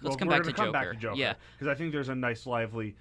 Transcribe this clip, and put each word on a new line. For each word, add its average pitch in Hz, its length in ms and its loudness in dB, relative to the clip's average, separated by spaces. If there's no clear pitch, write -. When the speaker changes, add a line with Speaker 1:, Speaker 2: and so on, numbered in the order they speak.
Speaker 1:
Let's - 100 0
Speaker 2:
Well, - 80 0
Speaker 1:
come 190 100 2
Speaker 2:
we're 156 60 8
Speaker 1:
back - 80 6
Speaker 2:
gonna 165 100 0
Speaker 1:
to - 40 -2
Speaker 2:
come - 100 2
Speaker 1:
Joker. - 40 0
Speaker 2:
back 87 60 -4
to - 60 -6
Joker, 110 220 -4
Speaker 1:
Yeah. 117 140 2
Speaker 2:
'cause 139 80 -2
I 143 80 2
think 160 160 -4
there's 139 180 -2
a 131 60 -2
nice, 120 300 -2
lively 113 560 -2